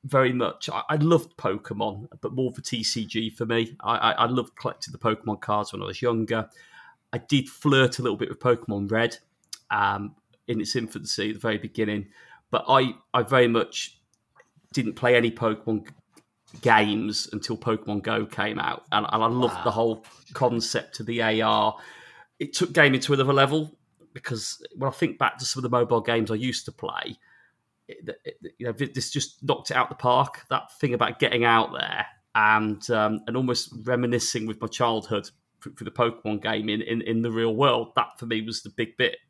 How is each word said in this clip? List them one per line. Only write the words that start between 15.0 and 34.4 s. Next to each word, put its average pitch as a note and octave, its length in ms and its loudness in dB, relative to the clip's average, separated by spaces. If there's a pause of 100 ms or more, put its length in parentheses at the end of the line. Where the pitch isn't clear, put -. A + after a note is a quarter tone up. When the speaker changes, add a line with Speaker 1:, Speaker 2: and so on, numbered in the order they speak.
Speaker 1:
any A#2 140 4
Pokemon A2 540 -2
g-, - 60 -20 (680)
games G#2+ 720 2
until A2 240 -6
Pokemon G#2 460 -4
Go G#2+ 220 -2
came G#2+ 340 -4
out, - 240 -4 (100)
and, G#2 180 2
and A2 120 2
I A2+ 40 4
loved B2 280 2 (100)
the A#2+ 40 4
Speaker 2:
Wow. - 20 0
Speaker 1:
whole A2 340 0 (280)
concept A#2 680 -2
of A2 60 -10
the A#2 160 -4
A A2 200 2
R. G#2+ 340 2 (640)
It C#3+ 140 -8
took - 200 -2
gaming C#3+ 280 6
to C#3+ 120 0
another C3+ 200 2
level C#3+ 440 2 (360)
because - 480 -8 (140)
when C3+ 140 -2
I - 40 -4
think - 240 -2
back - 200 0
to C3 80 -10
some C3 180 -4
of B2 60 -2
the B2 80 2
mobile A#2 240 2
games A2+ 300 0
I A2 40 0
used B2 300 -4
to - 60 -12
play, - 440 -8 (720)
it, - 380 -14
it, - 120 -14 (200)
you A#2 80 -12
know, A#2+ 80 -4
this B2+ 380 -6
just - 320 -6
knocked - 280 -4
it C3+ 60 0
out B2+ 120 2
the - 60 -12
park. C3 540 2
That - 300 -2
thing B2 140 0
about A#2+ 260 0
getting A#2+ 260 2
out A2+ 280 4
there - 320 -4 (280)
and, G#2+ 560 4
um, G#2+ 380 2
and A#2 100 -2
almost B2 360 -2 (100)
reminiscing A#2+ 640 0